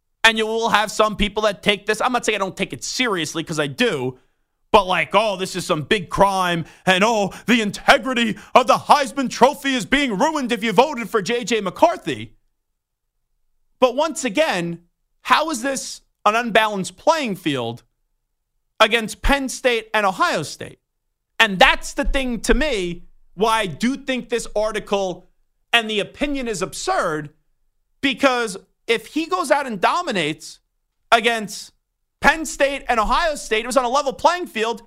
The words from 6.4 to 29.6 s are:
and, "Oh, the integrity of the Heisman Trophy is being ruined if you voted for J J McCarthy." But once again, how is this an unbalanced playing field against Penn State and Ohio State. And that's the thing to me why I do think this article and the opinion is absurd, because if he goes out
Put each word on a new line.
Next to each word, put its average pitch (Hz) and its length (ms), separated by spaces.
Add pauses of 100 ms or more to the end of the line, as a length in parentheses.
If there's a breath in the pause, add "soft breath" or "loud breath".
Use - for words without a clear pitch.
and, 185 200
"Oh, 214 280 (140 loud breath)
the 233 160
integrity 233 760 (180 loud breath)
of 247 120
the 254 80
Heisman 254 560
Trophy 269 440
is 226 120
being 254 320
ruined 285 320
if 220 140
you 226 80
voted 240 360
for 220 140
J 240 220
J 220 160
McCarthy." 180 760 (1400)
But 254 160
once 302 300
again, 190 640 (340)
how 302 280
is 240 120
this 262 380 (280)
an 208 80
unbalanced 220 600
playing 294 400
field 123 460 (960)
against 214 420
Penn 269 260
State 233 440
and 214 140
Ohio 226 360
State. - 360 (600)
And 208 200
that's 302 360
the 285 100
thing 247 360
to - 140
me 202 500 (300)
why 220 260
I 214 60
do 220 300
think 254 320
this 226 180 (100)
article 202 720 (440)
and 233 160
the 214 120
opinion 269 480
is 190 140
absurd, 170 680 (720)
because 240 560 (300)
if 233 200
he 320 200
goes 339 240
out 285 160